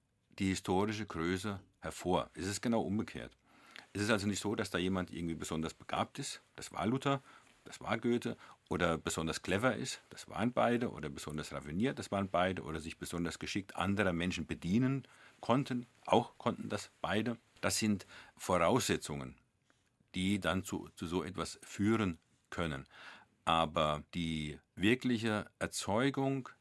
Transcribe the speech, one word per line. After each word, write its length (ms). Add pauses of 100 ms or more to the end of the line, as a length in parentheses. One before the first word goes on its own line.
(400)
die 100
historische 560
Größe 540 (200)
hervor. 540
Es 140
ist 140
genau 200
umgekehrt. 560 (560)
Es 80
ist 80
also 180
nicht 140
so, 140
dass 160
da 60
jemand 340
irgendwie 240
besonders 380
begabt 460
ist. 220 (140)
Das 160
war 140
Luther, 360 (440)
das 160
war 160
Goethe. 400 (320)
Oder 280
besonders 460
clever 320
ist, 340
das 180
waren 240
beide. 400
Oder 180
besonders 420
raffiniert, 480
das 120
waren 180
beide. 340
Oder 160
sich 180
besonders 420
geschickt 360
anderer 380
Menschen 340
bedienen 560 (380)
konnten, 440 (200)
auch 320
konnten 320
das 220 (100)
beide. 360 (240)
Das 160
sind 300 (300)
Voraussetzungen, 1000 (800)
die 240
dann 240
zu, 320
zu 120
so 160
etwas 400
führen 540 (320)
können. 360 (640)
Aber 560 (120)
die 420 (180)
wirkliche 680 (140)
Erzeugung 920 (120)